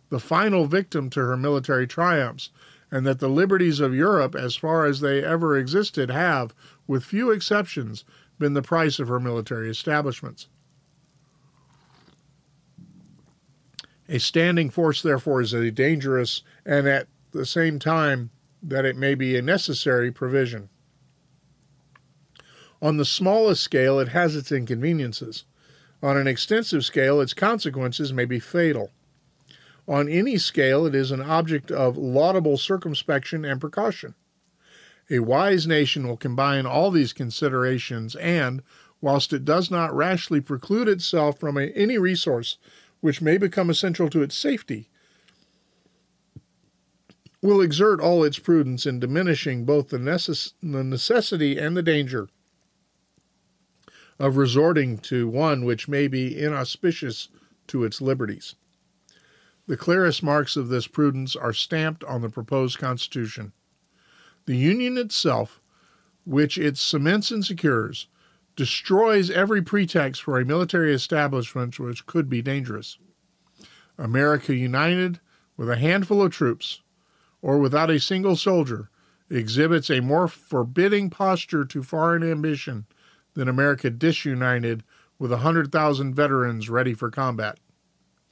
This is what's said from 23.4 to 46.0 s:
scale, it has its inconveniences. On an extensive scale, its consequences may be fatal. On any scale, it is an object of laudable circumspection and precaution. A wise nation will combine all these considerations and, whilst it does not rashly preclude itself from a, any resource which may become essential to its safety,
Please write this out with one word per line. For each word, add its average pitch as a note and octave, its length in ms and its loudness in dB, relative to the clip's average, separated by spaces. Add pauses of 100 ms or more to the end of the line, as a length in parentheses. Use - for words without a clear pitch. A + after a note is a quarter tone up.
scale, C3+ 380 2
it B2+ 80 0
has D#3 280 0
its C#3+ 160 -8
inconveniences. B2 920 -4 (560)
On C#3 160 2
an C3+ 80 2
extensive D#3 580 0
scale, C#3 380 2
its B2+ 140 -4
consequences C#3 760 -2
may B2 140 0
be B2 140 -2
fatal. D3 500 0 (1000)
On C#3+ 200 2
any G3 300 0
scale, C#3+ 480 2
it C#3 100 0
is C3+ 160 0
an C3 100 -4
object D#3+ 500 -2
of B2+ 260 0
laudable D3 600 2
circumspection D#3 840 -4
and C3+ 160 -4
precaution. F#3+ 540 -6 (960)
A B2 100 2
wise D#3 460 2
nation D3 420 0
will A#2 100 -6
combine C3+ 500 0
all D#3 240 2
these D3 200 2
considerations B2+ 1040 -2
and, C#3+ 460 -2 (400)
whilst C#3+ 320 0
it C3+ 120 -4
does E3+ 260 2
not E3 240 -2
rashly E3 460 0
preclude G3 460 -2
itself E3 520 0
from C#3+ 180 -4
a, C#3 180 -2
any A3 220 2
resource E3+ 600 0 (440)
which D#3 200 0
may D#3+ 160 4
become F#3 320 0
essential E3+ 400 0
to D#3 120 2
its C#3 160 -2
safety, E3+ 520 -4 (2500)